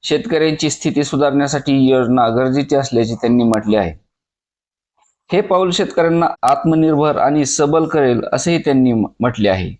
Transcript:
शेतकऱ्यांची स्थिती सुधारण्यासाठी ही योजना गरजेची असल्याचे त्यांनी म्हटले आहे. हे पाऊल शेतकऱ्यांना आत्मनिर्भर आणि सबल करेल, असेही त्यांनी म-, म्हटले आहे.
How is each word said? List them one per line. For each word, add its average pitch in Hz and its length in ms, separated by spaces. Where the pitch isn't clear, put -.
शेतकऱ्यांची 156 640
स्थिती 143 340
सुधारण्यासाठी 143 680
ही 131 160
योजना 123 400
गरजेची 131 460
असल्याचे 120 400
त्यांनी 120 280
म्हटले 110 340
आहे. 85 160
हे 185 100
पाऊल 185 300
शेतकऱ्यांना 170 560
आत्मनिर्भर 151 760
आणि 143 280
सबल 156 400
करेल, 135 360
असेही 170 260
त्यांनी 131 340
म-, 110 160
म्हटले 113 300
आहे. 92 300